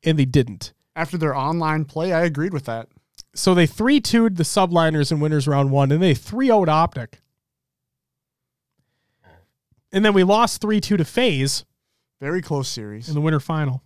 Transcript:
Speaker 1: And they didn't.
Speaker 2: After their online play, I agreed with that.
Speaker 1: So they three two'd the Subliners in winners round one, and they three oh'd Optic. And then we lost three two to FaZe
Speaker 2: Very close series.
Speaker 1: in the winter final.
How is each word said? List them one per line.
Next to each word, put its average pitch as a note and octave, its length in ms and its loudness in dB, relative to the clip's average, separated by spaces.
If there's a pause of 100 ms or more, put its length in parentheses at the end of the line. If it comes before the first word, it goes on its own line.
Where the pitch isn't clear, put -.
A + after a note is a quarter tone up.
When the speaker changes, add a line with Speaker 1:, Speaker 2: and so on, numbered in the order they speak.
Speaker 1:
And D#3+ 160 0
they C#3+ 80 4
didn't. B2 460 -2 (240)
Speaker 2:
After E3 200 -6
their D#3 200 -2
online D#3 480 -2
play, D#3+ 280 -4
I E3 120 2
agreed E3 280 -4
with C#3+ 120 -6
that. A2+ 240 -10 (460)
Speaker 1:
So F#3 200 2
they F3 120 4
three B3+ 340 0
two'd A3+ 360 2
the E3+ 60 -2
Subliners D#3+ 720 0
in D3+ 80 -2
winners D3+ 260 0
round C#3 240 2
one, C#3 220 2
and D#3+ 100 2
they F3 120 4
three B3+ 360 -2
oh'd G3+ 180 4
Optic. D#3 520 -2 (2750)
And G3 120 2
then G#3+ 80 4
we F#3+ 120 6
lost G#3+ 360 2
three G#3+ 200 0
two - 160 -2
to E3+ 80 2
FaZe D3 600 -2 (560)
Speaker 2:
Very D#3+ 220 -4
close C#3 260 -6
series. A2 400 -12
Speaker 1:
in D#3 80 -6
the D3 40 -2
winter D#3 200 0
final. C#3+ 440 -4